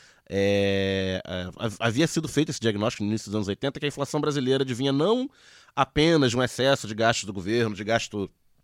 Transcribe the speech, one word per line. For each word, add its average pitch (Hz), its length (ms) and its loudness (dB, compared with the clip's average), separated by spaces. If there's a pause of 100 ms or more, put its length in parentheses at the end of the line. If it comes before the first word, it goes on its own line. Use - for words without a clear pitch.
(300)
é, 98 960 2
é, 90 320 -8
hav-, 110 220 -6
havia 117 260 2
sido 156 220 -2
feito 151 220 0
esse - 100 -6
diagnóstico 107 440 -2
no 101 60 0
início 110 160 -2
dos 101 100 -6
anos 104 120 -2
oitenta, 131 320 -4
que 147 80 -4
a - 20 -2
inflação 147 320 -4
brasileira 135 400 0
adivinha 131 300 -2
não 214 360 2 (480)
apenas 147 540 4
de 113 80 0
um 127 60 2
excesso 127 440 2
de 107 60 -6
gastos 113 320 2
do 104 80 -8
governo, 107 420 0
de 101 80 -10
gasto 104 460 -2 (340)